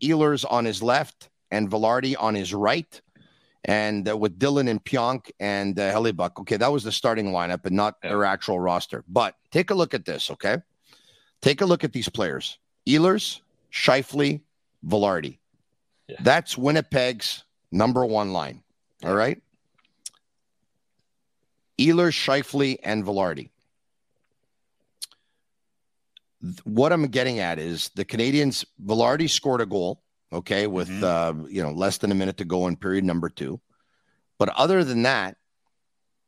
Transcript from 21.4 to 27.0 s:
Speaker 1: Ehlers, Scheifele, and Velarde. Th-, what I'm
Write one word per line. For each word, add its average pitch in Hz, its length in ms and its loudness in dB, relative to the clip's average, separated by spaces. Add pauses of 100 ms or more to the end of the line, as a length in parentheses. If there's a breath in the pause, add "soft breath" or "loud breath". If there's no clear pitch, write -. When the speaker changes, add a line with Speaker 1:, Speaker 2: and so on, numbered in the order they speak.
Speaker 1:
Ehlers, 165 360 4
Scheifele, 139 680 0
and 107 200 -2
Velarde. 92 460 -2 (3000)
Th-, 87 240 -12
what 123 260 2
I'm 156 160 2